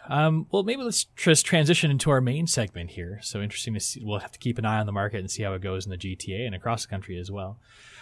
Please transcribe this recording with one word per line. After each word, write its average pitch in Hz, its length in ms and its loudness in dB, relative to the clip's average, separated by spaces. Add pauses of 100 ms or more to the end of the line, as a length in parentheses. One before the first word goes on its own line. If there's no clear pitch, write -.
Um, 156 440 2
well, 196 120 2
maybe 254 200 -2
let's 233 220 0 (100)
just - 300 6
transition 160 460 4
into 139 200 2
our 131 80 6
main 131 260 2
segment 92 460 -2
here. 90 320 -8
So - 180 -6
interesting 107 320 -4
to 104 60 -2
see. - 240 -6
We'll 104 160 -2
have - 140 -12
to - 60 -20
keep 120 180 -2
an 110 80 -2
eye 107 140 2
on 107 60 2
the 104 60 -2
market 101 280 -2
and 95 120 -6
see 107 120 -4
how 98 100 0
it 92 80 -4
goes 95 240 -4
in 98 60 -6
the 92 60 -6
G 92 180 -6
T 95 200 -8
A 113 100 -4
and 107 80 -6
across 110 320 -4
the - 40 -20
country 95 280 -8
as 90 140 -8
well. 98 260 -8 (440)